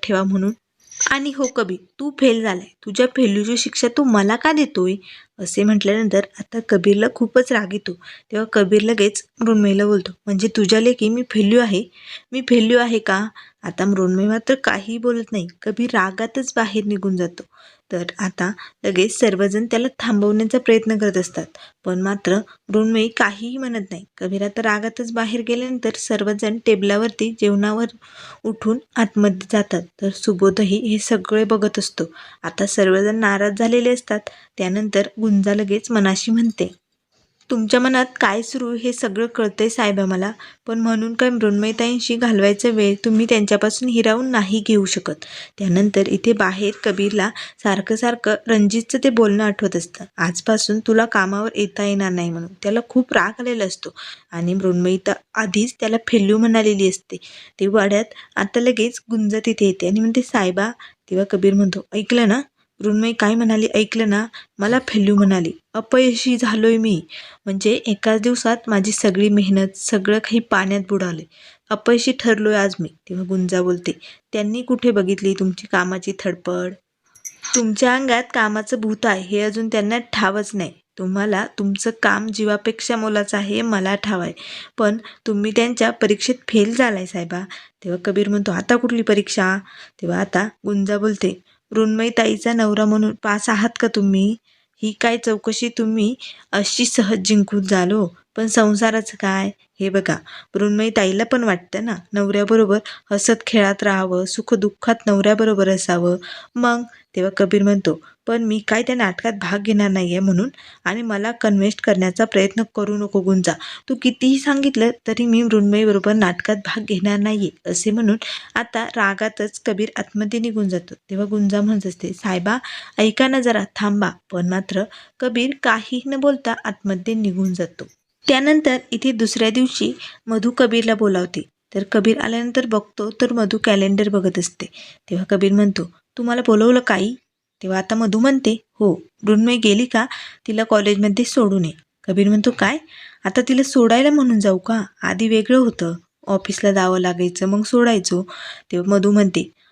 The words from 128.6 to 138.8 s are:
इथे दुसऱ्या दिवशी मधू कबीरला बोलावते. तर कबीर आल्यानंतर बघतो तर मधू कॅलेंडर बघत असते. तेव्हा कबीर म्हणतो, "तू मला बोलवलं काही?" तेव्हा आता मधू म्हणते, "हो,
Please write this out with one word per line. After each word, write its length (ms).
इथे 220
दुसऱ्या 380
दिवशी 420
मधू 240
कबीरला 440
बोलावते. 480
तर 80
कबीर 260
आल्यानंतर 480
बघतो 440
तर 220
मधू 320
कॅलेंडर 440
बघत 300
असते. 280
तेव्हा 140
कबीर 280
म्हणतो, 400
"तू 40
मला 240
बोलवलं 340
काही?" 340
तेव्हा 160
आता 160
मधू 240
म्हणते, 440
"हो, 240